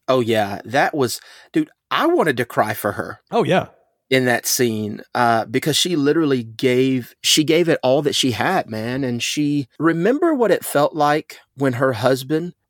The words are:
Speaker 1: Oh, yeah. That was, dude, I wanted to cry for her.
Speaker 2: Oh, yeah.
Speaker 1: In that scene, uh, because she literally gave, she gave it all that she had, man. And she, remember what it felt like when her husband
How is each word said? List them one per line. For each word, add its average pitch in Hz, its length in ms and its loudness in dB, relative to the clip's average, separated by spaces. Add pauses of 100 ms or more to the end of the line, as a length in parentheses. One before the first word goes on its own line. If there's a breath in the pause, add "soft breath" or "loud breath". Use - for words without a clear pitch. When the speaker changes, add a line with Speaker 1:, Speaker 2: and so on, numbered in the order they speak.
Speaker 1:
Oh, 131 120 2
yeah. 107 440 -2
That 135 300 0
was, 127 260 -2 (320 loud breath)
dude, - 180 0 (220)
I 202 140 2
wanted 214 320 2
to 120 60 0
cry 110 300 -2
for 104 180 -4
her. - 280 -8 (120)
Speaker 2:
Oh, 220 120 0
yeah. 165 220 0 (440)
Speaker 1:
In 131 140 2
that 120 200 0
scene, 107 580 -2 (120)
uh, 113 300 2
because 135 320 -2
she 180 180 0
literally 143 480 2
gave, 123 800 0
she - 220 2
gave 165 240 2
it 151 120 2
all 135 220 2
that 143 140 -2
she 131 160 0
had, 143 360 -2
man. 120 360 -6
And 120 180 -4
she, 147 460 -2 (100)
remember 202 560 2
what 233 160 2
it - 140 0
felt 147 320 0
like 151 420 0 (160)
when 131 200 0
her 131 180 0
husband 135 640 -2 (160)